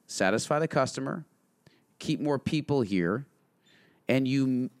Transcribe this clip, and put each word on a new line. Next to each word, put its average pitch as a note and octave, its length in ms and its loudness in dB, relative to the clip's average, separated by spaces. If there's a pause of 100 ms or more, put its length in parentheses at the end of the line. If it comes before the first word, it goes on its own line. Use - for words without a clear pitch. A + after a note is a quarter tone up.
satisfy A2 540 0
the D#3+ 80 0
customer, C3+ 560 -2 (760)
keep - 200 -2
more C#3+ 200 0
people C#3+ 420 0
here, F#2+ 440 0 (840)
and C3+ 180 2
you, C3 420 0 (100)